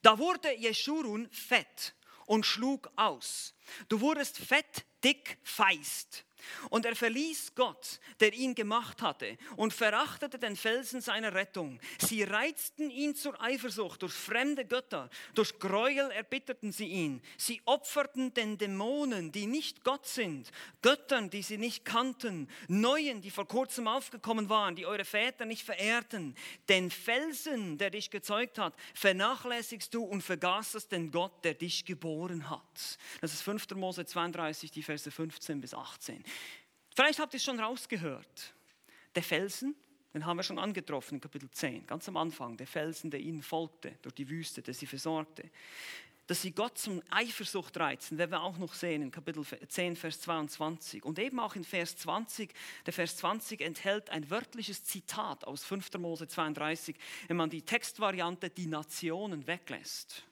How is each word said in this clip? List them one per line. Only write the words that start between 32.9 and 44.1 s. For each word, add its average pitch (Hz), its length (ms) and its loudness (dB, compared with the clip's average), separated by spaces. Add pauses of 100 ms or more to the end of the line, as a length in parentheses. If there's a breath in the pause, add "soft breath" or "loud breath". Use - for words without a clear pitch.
Das 151 120 -2
ist 151 100 -6
fünfter 208 320 -2
Mose 185 300 -2
zweiunddreißig, 165 680 -2
die 156 120 -6
Verse 147 280 -4
fünfzehn 160 500 -4
bis - 140 -10
achtzehn. - 480 -10 (720 loud breath)
Vielleicht 294 240 6
habt 302 140 -2
ihr 269 60 -6
es - 60 -2
schon 247 160 0
rausgehört. 196 920 -4 (600 loud breath)
Der 170 80 2
Felsen, 196 520 0 (380)
den 156 140 -4
haben 170 120 0
wir - 40 -2
schon - 160 -4
angetroffen 180 560 -4
in 131 60 -6
Kapitel 135 300 -12
zehn, - 360 -4
ganz 165 220 -6
am 190 80 -6
Anfang. 147 400 -2
Der 139 100 -10
Felsen, 160 440 -4
der 139 100 -4
ihnen 156 220 -6
folgte, 156 600 -6
durch 127 120 -12